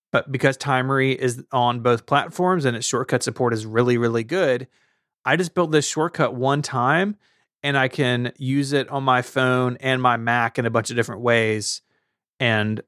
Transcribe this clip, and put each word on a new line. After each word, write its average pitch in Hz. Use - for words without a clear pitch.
But 135
because 135
Timery 135
is 123
on 123
both 120
platforms 170
and 117
its 113
shortcut 127
support 120
is 110
really, 120
really 117
good, 131
I 135
just 175
built 170
this 151
shortcut 156
one 139
time, 156
and 143
I 131
can 123
use 135
it 139
on 139
my 127
phone 127
and 131
my 123
Mac 117
in 117
a 113
bunch 113
of 120
different 113
ways. 110
And 107